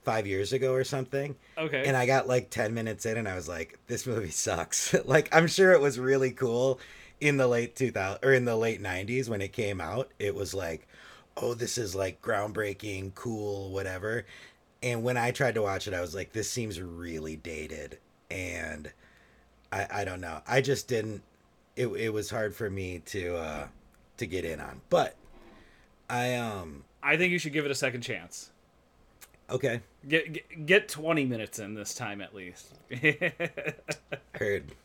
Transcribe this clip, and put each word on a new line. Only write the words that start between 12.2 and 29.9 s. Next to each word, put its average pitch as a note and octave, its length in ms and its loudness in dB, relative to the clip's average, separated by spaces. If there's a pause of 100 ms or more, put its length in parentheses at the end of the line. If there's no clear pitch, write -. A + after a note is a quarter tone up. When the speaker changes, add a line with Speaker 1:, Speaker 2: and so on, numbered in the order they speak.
Speaker 1:
groundbreaking, G2+ 920 -4
cool, G2+ 560 -6
whatever." G2 560 -4 (560)
And A#2+ 220 -2
when B2 120 0
I A#2 140 2
tried A#2+ 240 2
to A2 80 2
watch G2 240 -2
it, G2 80 -4
I F2+ 60 -2
was F2 160 -6
like, F#2 160 -8
"This G#2+ 180 -4
seems G#2+ 300 -4
really E2 560 -8
dated." D#2 640 -10 (300)
And E2 640 -6 (760)
I, G2 200 -2
I G2+ 140 -2
don't F#2 160 -6
know. E2 280 -8
I B2+ 120 4
just C3 280 -2
didn't, A2 340 -2 (540)
it, B2 100 0
it A2 260 -4
was G#2+ 180 -4
hard G#2+ 240 -2
for A2 140 -6
me F#2 380 -6
to, F2 300 -4
uh, D2+ 300 -6 (500)
to - 100 -6
get E2+ 180 -4
in D#2+ 140 -6
on. C2+ 220 -12 (100)
But D#3 240 2 (960)
I, B2 240 0
um, F#2+ 500 -6 (180)
Speaker 2:
I C#3+ 140 4
think F3+ 160 4
you F3+ 60 2
should D#3 140 -4
give D3+ 120 0
it C#3+ 60 -2
a C3 60 -2
second B2+ 260 -2
chance. F2+ 480 -10 (1000)
Speaker 1:
Okay. A#2+ 340 -2 (260)